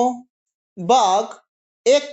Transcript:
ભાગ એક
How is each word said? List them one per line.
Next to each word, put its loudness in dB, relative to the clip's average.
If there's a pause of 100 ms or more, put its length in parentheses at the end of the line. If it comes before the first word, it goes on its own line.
(760)
ભાગ 0 (600)
એક 2